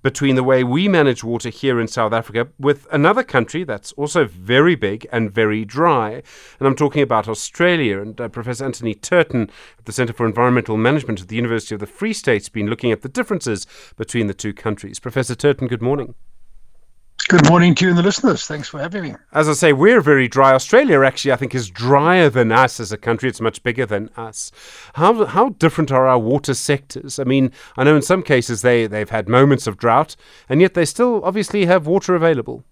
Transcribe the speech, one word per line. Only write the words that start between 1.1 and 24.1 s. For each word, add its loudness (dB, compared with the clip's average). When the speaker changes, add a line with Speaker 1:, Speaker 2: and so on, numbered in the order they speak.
Speaker 1:
water -6
here -2
in -4
South -2
Africa -4
with -2
another 2
country -2
that's -10
also -2
very 2
big -4
and -2
very -2
dry. -2
And -4
I'm 2
talking 0
about 0
Australia, -2
and, -12
uh, -8
Professor -10
Anthony -8
Turton -2
at -20
the -14
Centre -4
for -2
Environmental 0
Management -2
at -18
the -12
University -4
of -12
the -10
Free -8
State's -2
been -6
looking -2
at -6
the -12
differences -6
between -4
the -6
two -10
countries. -10
Professor -6
Turton, 0
good -6
morning. -4
Speaker 2:
Good 6
morning 6
to 0
you 4
and 2
the 2
listeners. 0
Thanks -12
for -14
having -8
me. -10
Speaker 1:
As 2
I 0
say, 4
we're 4
very 4
dry. 4
Australia 4
actually, 0
I 4
think, -8
is -6
drier 2
than 2
us 4
as -8
a -8
country. -4
It's -10
much -4
bigger -4
than -6